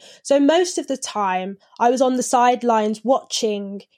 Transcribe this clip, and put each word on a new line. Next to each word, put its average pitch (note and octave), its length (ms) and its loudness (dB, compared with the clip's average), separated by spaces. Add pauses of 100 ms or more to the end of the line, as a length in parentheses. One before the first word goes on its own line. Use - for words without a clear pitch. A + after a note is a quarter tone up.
(220)
So C#4 180 2
most E4+ 380 2
of D4+ 80 -6
the C4+ 100 -6
time F#3+ 640 -6 (200)
I A#3+ 120 2
was B3+ 100 0
on B3+ 160 2
the A#3+ 60 -2
sidelines A#3+ 840 0
watching, G3+ 760 -2 (160)